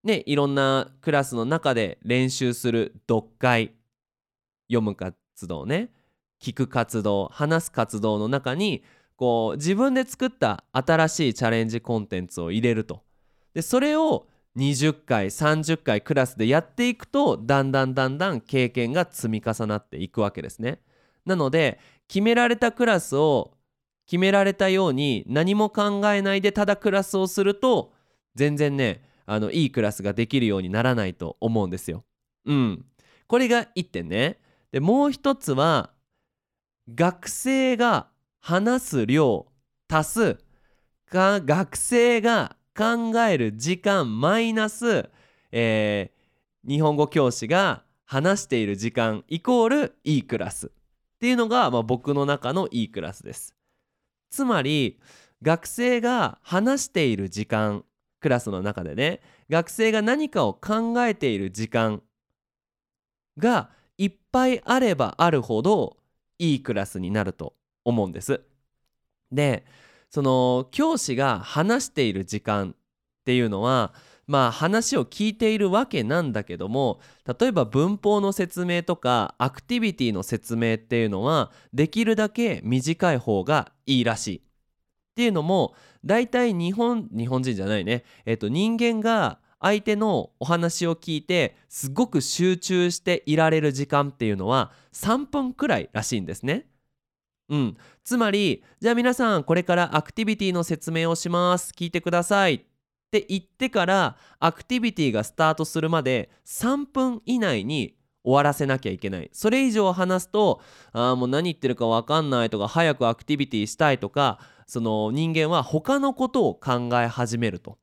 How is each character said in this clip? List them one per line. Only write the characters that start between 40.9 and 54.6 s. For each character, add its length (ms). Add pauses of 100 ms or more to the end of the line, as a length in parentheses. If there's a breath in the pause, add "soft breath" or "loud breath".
が-、 280
学 360
生 460
が 340 (240)
考 320 (120)
え 140
る 200
時 220
間 420
マ 180
イ 140
ナ 160
ス、 400 (420 soft breath)
え 600 (540)
ー、 40
日 100
本 160
語 120
教 240
師 140
が 380 (220)
話 380
し 20
て 140
い 60
る 120
時 160
間 340
イ 140
コ 240
ー 20
ル 280 (100)
い 140
い 40
ク 140
ラ 120
ス 180
っ 20 (500)
て 80
い 60
う 20
の 140
が、 220
ま 80
あ、 40
僕 300
の 120
中 280
の 180
い 140
い 40
ク 120
ラ 100
ス 120
で 100
す。 200 (760)
つ 160
ま 160